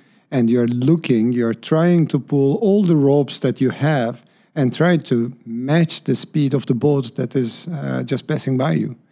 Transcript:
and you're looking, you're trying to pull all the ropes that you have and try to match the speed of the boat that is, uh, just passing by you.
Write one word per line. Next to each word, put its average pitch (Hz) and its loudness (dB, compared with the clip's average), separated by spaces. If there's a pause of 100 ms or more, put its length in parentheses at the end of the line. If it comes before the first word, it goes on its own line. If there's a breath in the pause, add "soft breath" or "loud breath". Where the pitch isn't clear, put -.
(300 soft breath)
and 123 0
you're 120 2
looking, 123 2
you're 117 0
trying 165 2
to 143 -2
pull 139 0
all 202 2
the 170 4
ropes 139 2
that 127 -2
you 131 2
have 127 -2 (300 soft breath)
and 127 0
try 170 2
to 123 -2 (120)
match 139 -2
the - -2
speed 139 -2
of 139 -2
the 143 0
boat 139 0
that 127 -6
is, 123 -2
uh, 135 -6
just 123 -6
passing 139 -2
by 143 0
you. 147 -2 (160 soft breath)